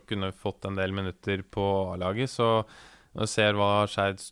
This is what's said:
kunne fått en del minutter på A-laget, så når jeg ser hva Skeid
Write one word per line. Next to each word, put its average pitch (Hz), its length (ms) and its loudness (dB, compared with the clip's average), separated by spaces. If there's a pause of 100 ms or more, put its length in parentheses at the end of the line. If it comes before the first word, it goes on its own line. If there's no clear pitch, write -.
kunne 95 280 -4
fått - 320 -6
en 98 100 -6
del 95 160 0
minutter 98 520 -4
på 98 500 0
A-laget, 95 340 -2
så 113 380 2 (500)
når - 80 -6
jeg 107 60 -2
ser 107 240 4
hva 101 340 4
Skeid 98 340 -2 (100)